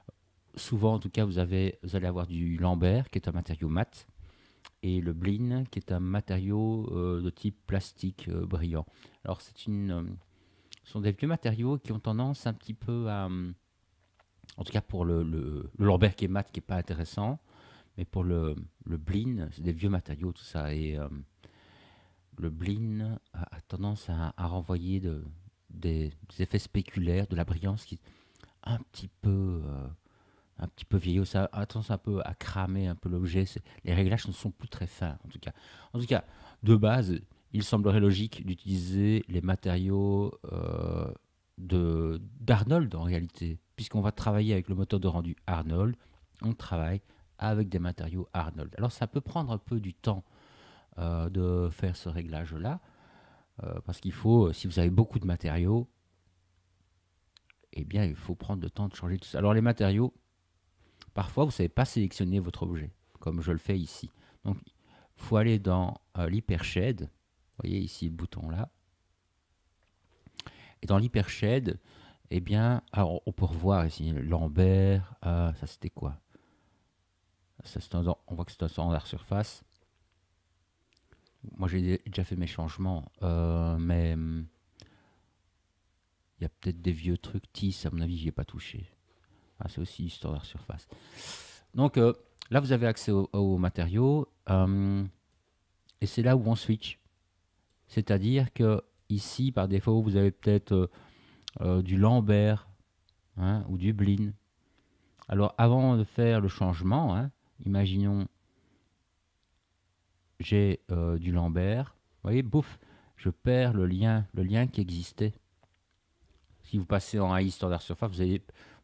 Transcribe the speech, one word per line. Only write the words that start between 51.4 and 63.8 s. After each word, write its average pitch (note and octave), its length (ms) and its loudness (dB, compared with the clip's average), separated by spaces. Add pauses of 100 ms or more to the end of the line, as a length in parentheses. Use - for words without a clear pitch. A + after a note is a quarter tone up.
faire F2+ 260 -4
ce - 120 -10
réglage-là, E2 720 -6 (840)
euh, E2+ 180 -8
parce - 200 -8
qu'il F#2+ 120 -6
faut, A2 360 6
euh, D#2+ 40 0
si - 140 -6
vous F2+ 120 -4
avez F2 120 4
beaucoup A2 280 4
de F#2+ 80 -6
matériaux, F2 640 0 (1800)
eh D2+ 120 -6
bien, G2+ 200 0
il D#2 100 0
faut - 200 -8
prendre F#2+ 280 -6
le E2+ 80 -4
temps G2+ 180 -4
de F#2 60 -12
changer F#2 240 -2
tout - 100 -14
ça. - 100 -6
Alors, G2+ 160 6
les A2 80 4
matériaux, A2+ 500 4 (1000)
parfois, G2+ 300 0
vous D3 60 0
ne - 40 -4
savez F2 140 2
pas B2 160 4
sélectionner G2 560 0
votre F2 240 -6
objet, E2 280 -6 (280)
comme E2 200 -4
je E2+ 120 0
le D#2+ 60 0
fais G2 200 -2
ici. - 320 -10 (340)